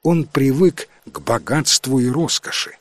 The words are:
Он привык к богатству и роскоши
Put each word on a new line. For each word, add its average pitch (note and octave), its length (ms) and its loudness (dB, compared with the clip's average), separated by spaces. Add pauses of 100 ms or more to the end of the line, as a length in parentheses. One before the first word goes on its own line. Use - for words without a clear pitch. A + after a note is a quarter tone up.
Он E3 220 2
привык C#3 640 2 (220)
к - 100 -14
богатству C3 800 0
и B2 80 2
роскоши - 720 -4